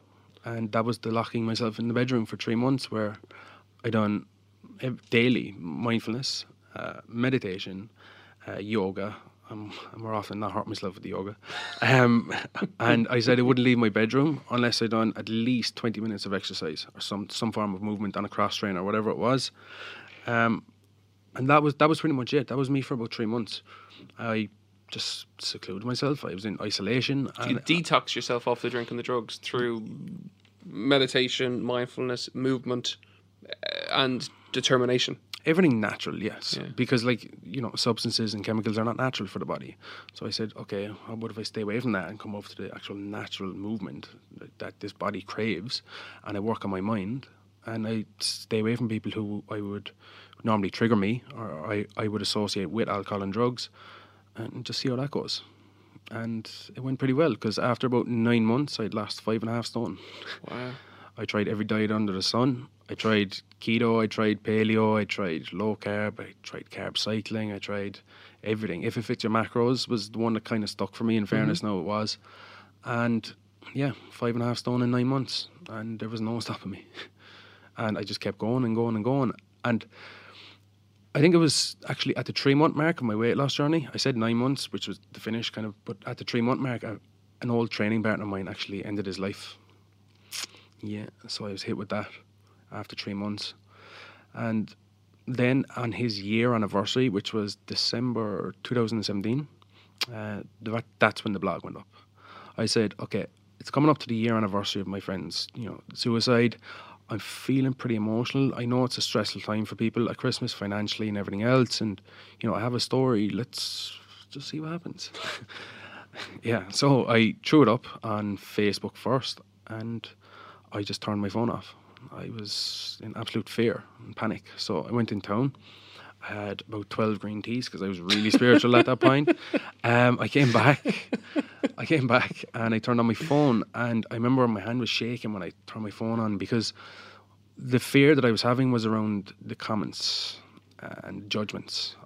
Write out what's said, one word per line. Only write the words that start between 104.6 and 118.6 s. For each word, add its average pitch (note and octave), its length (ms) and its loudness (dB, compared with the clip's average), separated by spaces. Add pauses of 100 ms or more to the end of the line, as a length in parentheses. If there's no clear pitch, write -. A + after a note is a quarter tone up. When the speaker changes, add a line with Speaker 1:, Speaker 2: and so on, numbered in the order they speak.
Speaker 1:
of F#2+ 60 -6
my G2 140 -6
friend's, F2+ 520 -6
you A#2 120 -8
know, - 160 -10 (120)
suicide. A#2 640 4 (560)
I'm G#2+ 80 -4
feeling C3 540 0
pretty A#2+ 220 -2
emotional. A#2 600 0
I A#2+ 100 -4
know B2 200 2
it's - 140 -2
a - 20 0
stressful - 400 0
time G#2+ 240 -2
for G#2 100 -8
people A2+ 340 0
at G#2 80 -6
Christmas B2 360 -2
financially G#2 560 -2
and G#2 80 -2
everything G2 240 -4
else. B2 400 4
And, G#2 180 -2 (400)
you A#2+ 80 -2
know, G2 80 2
I F#2 60 0
have A#2+ 140 -2
a A#2 40 0
story. A#2+ 500 2
Let's - 680 -6 (320)
just C#3+ 180 -12
see D#3 140 -6
what D#3 100 -6
happens." - 440 -10
<laughs> - 40 -12 (1200)
Yeah, A2+ 260 0
so C3+ 380 6
I A2+ 280 6 (100)
threw D#3 160 8
it A2 80 10
up A2+ 160 4 (180)
on G#2 340 -2
Facebook - 600 -2